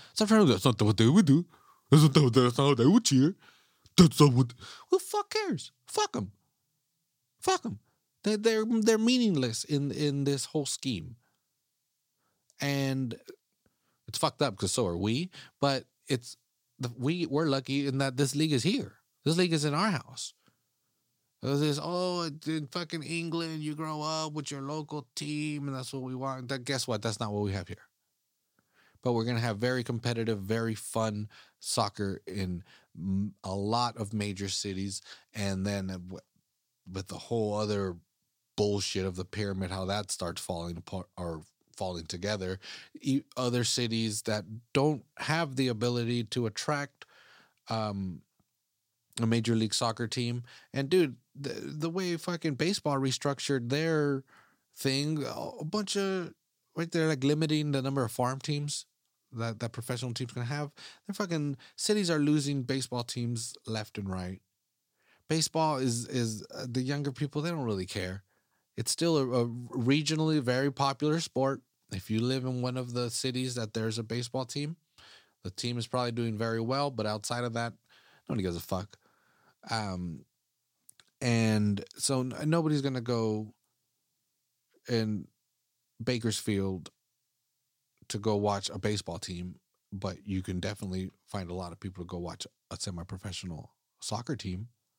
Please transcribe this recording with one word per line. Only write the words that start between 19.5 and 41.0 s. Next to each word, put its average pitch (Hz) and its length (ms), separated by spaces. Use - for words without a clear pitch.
is 147 100
in 147 100
our 175 160
house. - 440
This 143 200
is, 151 200
"Oh, 175 480
in 156 220
fucking 170 360
England, 165 600
you 151 100
grow 156 280
up 156 320
with 151 180
your 139 120
local 151 520
team, 147 520
and 135 80
that's 127 180
what 135 100
we 127 100
want." 131 360
That, 127 160
guess 135 220
what? 107 140
That's 113 200
not 107 100
what 104 120
we 98 100
have 90 160
here. - 180
But 123 120
we're 113 100
gonna 117 160
have 113 200
very 123 260
competitive, 113 540
very 113 360
fun 107 540
soccer 101 640
in 90 380
m-, 98 360
a 95 100
lot 110 400
of 110 180
major 101 360
cities, 95 520
and 98 320
then 98 220
w-, 92 320
with 95 160
the 87 100
whole 110 360
other 101 420
bullshit 101 480
of 92 100
the 92 80
pyramid, 95 480
how 95 140
that 101 260
starts 85 300
falling 85 340
apart 92 400